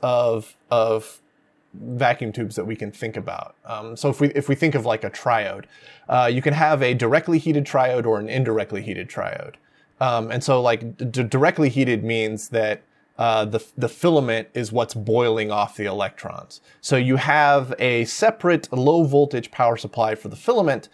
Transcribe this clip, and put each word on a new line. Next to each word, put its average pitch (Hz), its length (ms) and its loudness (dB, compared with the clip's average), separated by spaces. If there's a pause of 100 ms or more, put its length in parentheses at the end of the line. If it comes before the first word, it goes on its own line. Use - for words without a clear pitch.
of, 120 540 0 (160)
of 113 500 0 (520)
vacuum 120 580 -2
tubes 110 240 -6
that 95 100 -6
we 110 100 -8
can 104 160 -10
think 113 260 -10
about. 95 380 -10 (100)
Um, 113 300 -12
so 143 140 -2
if 123 100 -2
we, 147 100 4
if 143 200 -2
we 139 60 0
think 156 200 2
of, 117 100 -2
like, 113 180 -2
a 101 60 -6
triode, 98 560 -2 (440)
uh, 123 220 4
you 127 100 0
can 143 120 2
have 151 280 2
a 131 120 2
directly 151 460 2
heated 147 260 0
triode 127 400 0
or 110 140 2
an 107 80 -6
indirectly 110 540 -2
heated 104 280 -10
triode. - 460 -8 (460)
Um, 117 300 0
and 127 120 -4
so, 131 180 2
like, 117 360 -2
d-, - 80 -6
d-, 120 180 -2
directly 143 460 2
heated 120 340 0
means 110 460 -4
that, 107 320 -2 (360)
uh, 110 280 0
the, 107 180 -4 (140)
the 120 100 -2
filament 123 640 0
is 117 180 -6
what's 117 220 -2
boiling 113 580 0
off 104 260 -2
the 104 80 -4
electrons. 98 760 -8 (220)
So 139 160 0
you 127 200 2
have 143 600 4
a 120 280 0
separate 175 680 0
low 147 300 4
voltage 143 480 2
power 117 260 2
supply 110 380 -2
for - 120 -10
the 120 80 -14
filament, 175 580 0